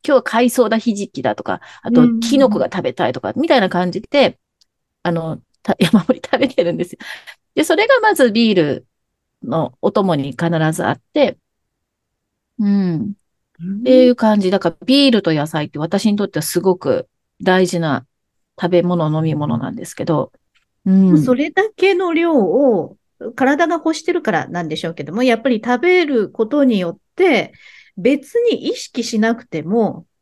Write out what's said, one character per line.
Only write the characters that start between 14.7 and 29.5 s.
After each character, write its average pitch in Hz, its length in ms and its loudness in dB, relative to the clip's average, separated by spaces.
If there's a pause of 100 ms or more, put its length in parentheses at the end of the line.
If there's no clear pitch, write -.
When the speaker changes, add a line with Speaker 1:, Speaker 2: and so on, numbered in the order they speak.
Speaker 1:
ら、 - 140 -6
ビ 277 240 4
ー 254 40 4
ル 208 100 2
と 165 100 0
野 151 140 0
菜 156 200 -6
っ - 40 -14
て - 80 -12
私 190 320 -2
に 202 60 0
と 208 80 -2
っ 190 40 -4
て - 100 -8
は 151 40 -2
す - 180 -4
ご 185 160 2
く 131 320 -4 (340)
大 185 240 4
事 175 140 -4
な 151 260 -2 (540)
食 175 100 -2
べ 175 120 4
物、 170 340 -2
飲 156 60 -2
み 156 120 -2
物 151 240 -4
な - 120 -8
ん - 60 -12
で - 80 -12
す - 100 -16
け - 100 -10
ど。 160 280 -2 (520)
う 190 80 0
ん。 185 300 6
Speaker 2:
そ 247 120 2
れ 285 160 -2
だ 381 200 0
け 381 240 2
の 349 180 -2
量 330 240 0
を、 214 600 2 (400)
体 294 320 2
が 339 60 -2
欲 320 200 -2
し 311 80 -12
て 349 100 -2
る 339 80 -4
か 233 120 -2
ら 151 160 -4
な 175 160 -8
ん 156 40 -8
で 156 80 -6
し - 100 -8
ょ 165 40 -6
う 165 40 -10
け 147 100 -10
ど 151 80 -12
も、 226 100 -4
や 240 140 2
っ 226 40 -6
ぱ 269 80 -2
り 220 160 0
食 240 160 0
べ 359 240 2
る 254 260 -2
こ 220 160 -4
と 285 180 0
に 226 160 2
よ 175 100 -4
っ - 80 -12 (160)
て、 311 380 0 (440)
別 240 380 -2
に 466 340 0
意 453 60 -4
識 - 300 -8
し 226 160 -4
な 226 160 0
く 233 80 -16
て 156 180 -8